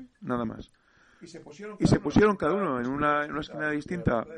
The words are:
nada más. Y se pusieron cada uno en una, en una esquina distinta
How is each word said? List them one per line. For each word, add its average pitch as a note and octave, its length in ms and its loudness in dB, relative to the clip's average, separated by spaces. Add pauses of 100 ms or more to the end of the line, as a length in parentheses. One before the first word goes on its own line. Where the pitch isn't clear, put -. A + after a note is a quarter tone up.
(220)
nada B2 220 -4
más. - 280 -8 (500)
Y - 680 -8
se - 120 4
pusieron G#3 360 6
cada E3+ 200 2
uno D#3+ 260 0
en B2 60 -2
una, D3 380 2
en D3+ 60 -10
una D3 100 -4
esquina D3+ 280 -6
distinta D3 560 0 (120)